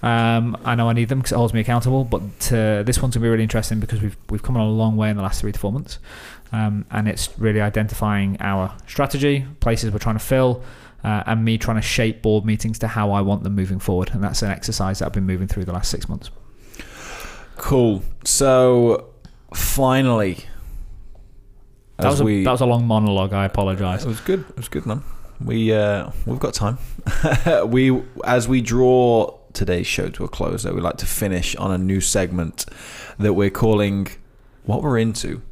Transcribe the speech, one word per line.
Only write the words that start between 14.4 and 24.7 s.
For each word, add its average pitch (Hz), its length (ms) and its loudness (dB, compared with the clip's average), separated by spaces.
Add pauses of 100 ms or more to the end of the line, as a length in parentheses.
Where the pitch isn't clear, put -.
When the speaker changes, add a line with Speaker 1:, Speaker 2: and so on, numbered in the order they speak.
Speaker 1:
an 101 100 0
exercise 98 480 -4
that - 80 -2
I've - 60 -8
been 98 120 0
moving 92 220 -2
through 95 180 -2
the 87 80 -6
last 90 160 -2
six - 200 -4
months. - 200 -8 (1300)
Speaker 2:
Cool. 117 460 2 (220)
So 127 800 4 (480)
finally, 127 840 2 (1600)
Speaker 1:
That - 100 2
Speaker 2:
as 135 60 4
Speaker 1:
was 143 80 2
a, - 40 4
Speaker 2:
we 101 180 4
Speaker 1:
that 127 80 4
was 127 100 2
a 131 40 4
long 120 220 4
monologue. 101 460 2
I 98 120 2
apologize. 95 580 0
Speaker 2:
It 151 60 -4
was 110 100 -4
good. 185 300 0
It - 80 -16
was 120 100 -10
good, - 180 -6